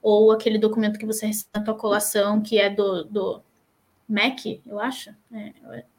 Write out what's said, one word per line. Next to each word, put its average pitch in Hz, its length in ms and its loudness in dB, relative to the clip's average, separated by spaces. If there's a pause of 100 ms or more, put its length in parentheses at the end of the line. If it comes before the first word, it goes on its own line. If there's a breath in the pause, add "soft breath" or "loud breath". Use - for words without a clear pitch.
ou 214 320 6
aquele 220 240 2
documento 214 420 0
que 220 60 -12
você 214 220 -4
recebe 214 280 -6
na 214 80 -4
tua 214 120 -2
colação, 208 680 0
que 214 180 0
é 196 120 4
do, 196 340 -2
do 196 380 -4 (680)
mec, 220 580 -2
eu 208 140 -10
acho, 254 300 -8 (200)
é, 208 220 -16 (460)